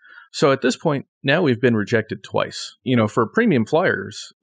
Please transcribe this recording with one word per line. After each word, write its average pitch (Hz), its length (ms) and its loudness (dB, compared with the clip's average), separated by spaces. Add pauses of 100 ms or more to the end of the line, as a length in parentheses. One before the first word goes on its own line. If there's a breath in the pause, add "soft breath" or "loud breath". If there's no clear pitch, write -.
(340 loud breath)
So 147 160 2
at 135 120 0
this - 140 0
point, 143 300 -2 (160)
now 147 200 2
we've 123 180 2
been 120 160 4
rejected 107 480 -2
twice. - 580 -6
You 127 140 0
know, 113 100 2
for 113 200 0
premium 170 400 2
flyers 104 640 -4 (100)